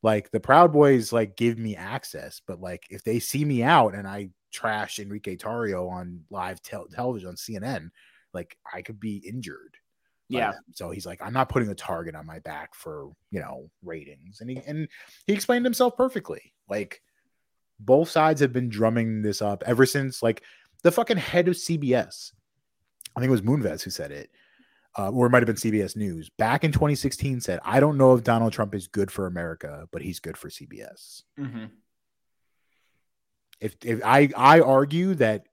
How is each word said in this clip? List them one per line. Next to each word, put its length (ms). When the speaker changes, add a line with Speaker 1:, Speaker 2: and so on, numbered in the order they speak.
Speaker 1:
Like, 280
the 100
Proud 320
Boys, 400
like, 240
give 220
me 180
access, 720
but, 120
like, 300
if 160
they 140
see 260
me 180
out 320
and 140
I 220
trash 480
Enrique 380
Tarrio 540
on 400
live 320
tel-, 260
television 400
on 80
C 180
N 100
N, 280
like, 240
I 80
could 180
be 200
injured." 580
Like, 100
Speaker 2:
Yeah. 120
Speaker 1:
so 180
he's 140
like, 160
"I'm 140
not 160
putting 180
a 60
target 400
on 100
my 140
back 360
for, 360
you 100
know, 300
ratings." 580
And 80
he, 180
and 220
he 80
explained 320
himself 320
perfectly. 560
Like, 360
both 300
sides 320
have 140
been 160
drumming 500
this 220
up 240
ever 180
since, 380
like, 200
the 100
fucking 260
head 280
of 120
C 180
B 180
S, 380
I 60
think 80
it 40
was 100
Moonves 400
who 80
said 220
it, 180
uh, 140
or 160
it 40
might 120
have 40
been 100
C 160
B 100
S 140
News, 340
back 320
in 80
twenty 240
sixteen 460
said, 240
"I 160
don't 180
know 160
if 80
Donald 300
Trump 220
is 120
good 240
for 160
America, 640
but 100
he's 200
good 160
for 120
C 160
B 160
S." 440
Speaker 2:
Mm-hmm. 280
Speaker 1:
If, 240
if 200
I, 320
I 240
argue 560
that 360